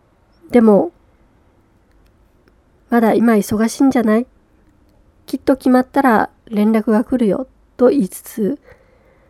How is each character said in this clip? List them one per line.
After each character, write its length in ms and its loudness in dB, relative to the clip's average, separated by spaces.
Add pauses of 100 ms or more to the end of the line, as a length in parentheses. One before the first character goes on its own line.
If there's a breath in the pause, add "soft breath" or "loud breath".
(500)
で 100 2
も、 300 2 (2000)
「ま 100 0
だ 140 2
今 200 2
忙 340 -2
し 120 -6
い 40 2
ん 80 2
じ 80 0
ゃ 20 0
な 160 0
い？ 80 -6 (1000)
き 100 -12
っ 40 -8
と 160 0
決 120 -4
ま 120 4
っ 60 -2
た 160 -4
ら 280 0 (160)
連 260 -2
絡 180 -2
が 140 0
来 120 -6
る 120 0
よ」 180 -4 (320)
と 120 4
言 100 0
い 80 -2
つ 140 -18
つ、 360 -6 (720 soft breath)